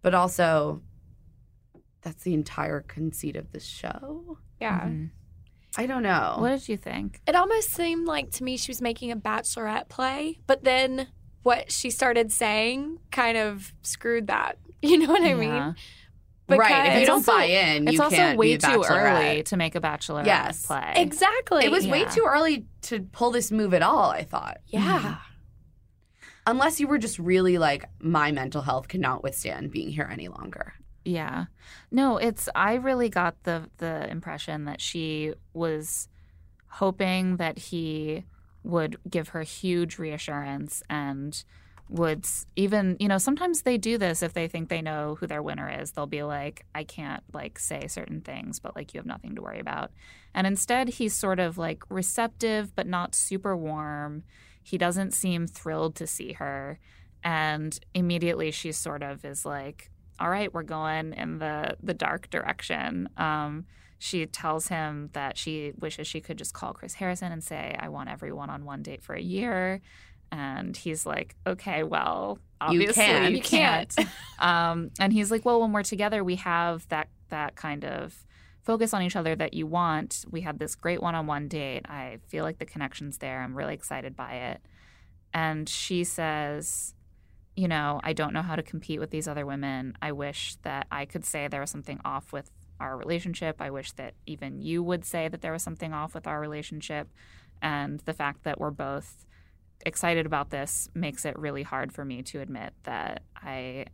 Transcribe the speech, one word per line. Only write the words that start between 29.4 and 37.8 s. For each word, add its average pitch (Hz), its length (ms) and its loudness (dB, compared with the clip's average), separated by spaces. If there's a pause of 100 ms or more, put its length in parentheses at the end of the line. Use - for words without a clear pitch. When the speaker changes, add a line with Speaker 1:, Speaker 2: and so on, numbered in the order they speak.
Speaker 1:
being - 180 -4
here 147 200 -4
any 87 200 -10
longer." - 460 -10 (280)
Speaker 3:
Yeah. 170 420 -2 (460)
No, 254 260 4
it's, 226 380 0
I 202 200 4
really 247 340 2
got 175 340 0
the, 165 260 -2 (100)
the 160 300 -4
impression 156 560 -6
that 143 140 -8
she 156 540 -4 (200)
was 160 540 -4 (600)
hoping 185 680 2
that 165 220 -2
he 156 640 -4 (400)